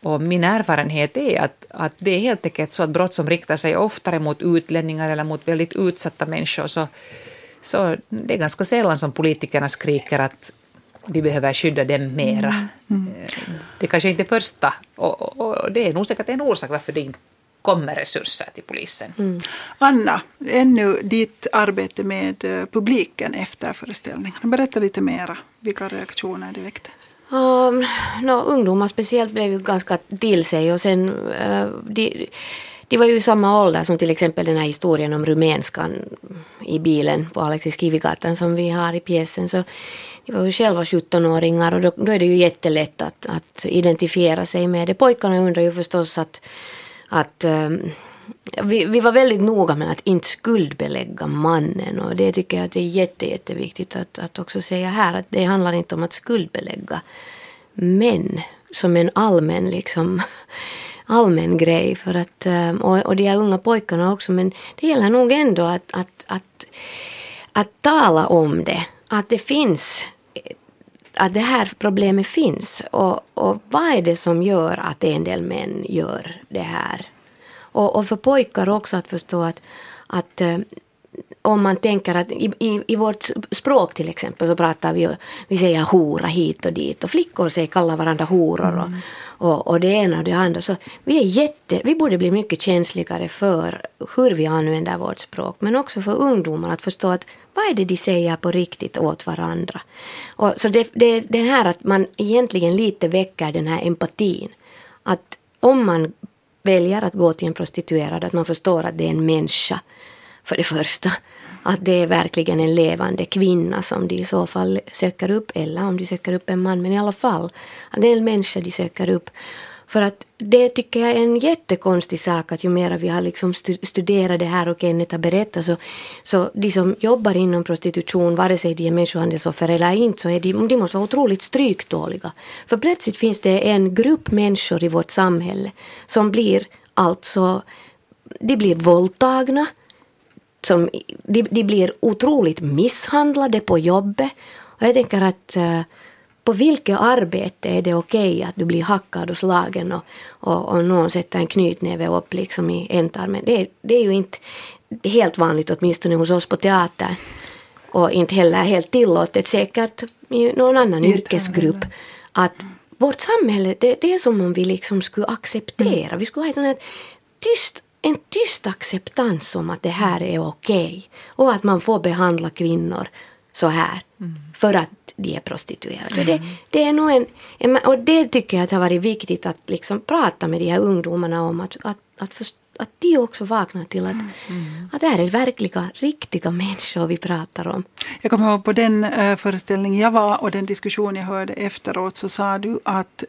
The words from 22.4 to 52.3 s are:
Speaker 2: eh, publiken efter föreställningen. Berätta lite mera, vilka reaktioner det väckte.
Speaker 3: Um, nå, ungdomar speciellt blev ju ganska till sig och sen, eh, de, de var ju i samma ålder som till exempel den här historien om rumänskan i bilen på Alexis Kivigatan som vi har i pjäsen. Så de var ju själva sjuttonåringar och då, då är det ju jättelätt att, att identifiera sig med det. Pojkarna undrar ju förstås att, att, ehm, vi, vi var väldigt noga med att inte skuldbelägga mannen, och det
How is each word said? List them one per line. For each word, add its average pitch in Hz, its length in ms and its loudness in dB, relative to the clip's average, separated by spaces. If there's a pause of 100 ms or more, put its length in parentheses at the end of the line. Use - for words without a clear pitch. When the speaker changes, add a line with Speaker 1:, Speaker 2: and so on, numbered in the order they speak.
Speaker 2:
eh, 190 220 -6
publiken 220 680 -2
efter - 400 -10
föreställningen. - 680 -12
Berätta 262 360 0
lite 196 220 0
mera, 180 360 -4 (220)
vilka 202 280 -8
reaktioner 190 680 -10
det 190 60 -12
väckte. - 280 -16 (400)
Speaker 3:
Um, 254 560 4 (380)
nå, 254 180 2
ungdomar 202 460 2
speciellt 226 440 -2
blev 214 200 -2
ju 196 80 -4
ganska 185 380 -2
till 190 480 0
sig 165 280 2
och 175 80 -2
sen, 190 500 0
eh, 202 360 -2 (160)
de, - 440 -4 (600)
de 240 100 2
var 233 80 8
ju 233 100 6
i 220 60 2
samma 208 420 4
ålder 165 200 2
som 170 140 0
till 165 120 0
exempel 165 360 0
den 160 120 0
här 156 80 -2
historien 151 480 0
om 151 120 -2
rumänskan 151 680 0 (720)
i 156 140 -2
bilen 151 540 2
på - 80 -4
Alexis 156 380 -4
Kivigatan 160 560 0
som 170 200 0
vi 175 140 0
har 170 240 -2
i 175 60 -4
pjäsen. 170 500 -2
Så 185 140 -2 (600)
de 254 80 -12
var 190 120 0
ju 190 60 0
själva 185 340 2
sjuttonåringar 170 880 2
och 180 80 2
då, 180 160 4
då 208 140 0
är 208 80 2
det 175 60 4
ju 180 100 4
jättelätt 165 640 2
att, 156 280 -8
att - 360 -10
identifiera 175 800 2
sig 175 220 -2
med 175 200 0
det. 190 60 0
Pojkarna 202 460 4
undrar 180 240 2
ju 170 80 4
förstås 170 460 -2
att, - 240 -6 (680)
att, - 340 -2
ehm, 156 480 -2 (720)
vi, 202 220 2
vi 220 140 2
var 233 120 4
väldigt 233 300 4
noga 196 340 2
med 156 160 -4
att 156 120 -6
inte 185 240 2
skuldbelägga 147 1000 -2
mannen, 156 720 0
och 180 160 -6
det 190 180 2